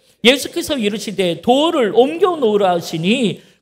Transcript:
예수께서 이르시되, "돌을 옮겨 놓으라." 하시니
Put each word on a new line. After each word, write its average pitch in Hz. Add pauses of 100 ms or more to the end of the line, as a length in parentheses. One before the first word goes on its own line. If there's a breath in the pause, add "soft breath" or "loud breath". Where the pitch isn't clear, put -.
(240 soft breath)
예수께서 285
이르시되, 196
"돌을 269
옮겨 330
놓으라." 208
하시니 175 (200 soft breath)